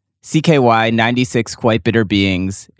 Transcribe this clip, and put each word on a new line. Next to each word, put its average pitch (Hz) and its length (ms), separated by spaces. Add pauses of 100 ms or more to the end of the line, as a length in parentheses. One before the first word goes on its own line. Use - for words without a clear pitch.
(240)
C - 180
K 156 160
Y 113 320
ninety-six 117 680
Quite 113 280
Bitter 113 200
Beings. 95 640 (120)